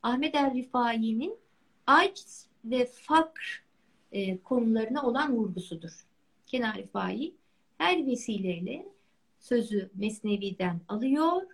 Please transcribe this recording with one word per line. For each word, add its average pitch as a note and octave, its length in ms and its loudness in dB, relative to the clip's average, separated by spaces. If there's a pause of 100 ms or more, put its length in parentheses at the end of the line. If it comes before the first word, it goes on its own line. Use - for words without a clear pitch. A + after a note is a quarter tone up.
Ahmet C4 320 0
el C#4 180 4
Rifai'nin A#3+ 840 0 (500)
aciz F4 600 2 (180)
ve B3 200 2
fakr, - 760 0 (480)
e, F#3+ 260 -2
konularına A3+ 640 2
olan C4 340 2
vurgusudur. F3+ 720 -6 (420)
Kenan A#3 280 -2
Rifai G3 580 -6 (440)
her E4+ 300 2
vesileyle G#3 760 -4 (540)
sözü G#3+ 560 0
Mesnevi'den G3 920 -4
alıyor C#4+ 540 2 (120)